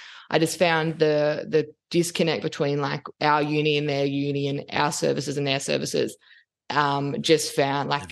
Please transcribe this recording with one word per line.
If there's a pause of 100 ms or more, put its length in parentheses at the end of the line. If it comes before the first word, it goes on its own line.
(300)
I
just
found
the,
the (160)
disconnect
between,
like, (180)
our
uni
and
their
uni
and
our
services
and
their
services. (540)
Um,
just
found,
like,